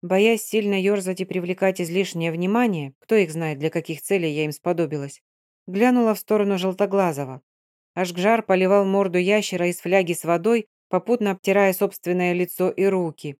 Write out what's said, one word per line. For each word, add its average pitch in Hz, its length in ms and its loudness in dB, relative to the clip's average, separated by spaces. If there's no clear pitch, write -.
Боясь 208 420 2
сильно 202 360 0
ёрзать 190 400 0
и 190 40 -2
привлекать 185 560 -2
излишнее 170 500 -2
внимание, 180 680 -2
кто - 160 0
их 185 160 2
знает, 156 260 -4
для 156 120 -2
каких 160 320 -6
целей 175 280 0
я 151 140 -2
им 151 80 -4
сподобилась, 151 680 -4
глянула 226 480 2
в 202 40 -6
сторону 202 400 0
Желтоглазого. 185 840 -2
Ашгжар 185 480 0
поливал 190 420 4
морду 190 340 0
ящера 180 500 0
из 175 120 -6
фляги 180 320 2
с - 120 -6
водой, 175 440 0
попутно 208 420 0
обтирая 190 420 2
собственное 180 640 -2
лицо 180 360 -2
и - 140 -2
руки. 170 560 -2